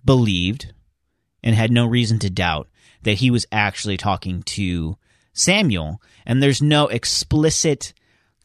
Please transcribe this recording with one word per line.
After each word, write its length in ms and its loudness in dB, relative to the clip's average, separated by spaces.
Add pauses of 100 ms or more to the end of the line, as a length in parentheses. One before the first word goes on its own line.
believed 680 0 (720)
and 120 2
had 160 2
no 140 4
reason 340 0
to 100 -2
doubt 380 -2 (360)
that 160 0
he 120 4
was 220 0
actually 420 -2
talking 480 -4
to 540 -4 (340)
Samuel, 680 0 (240)
and 180 2
there's 180 2
no 260 4
explicit 1040 -2 (520)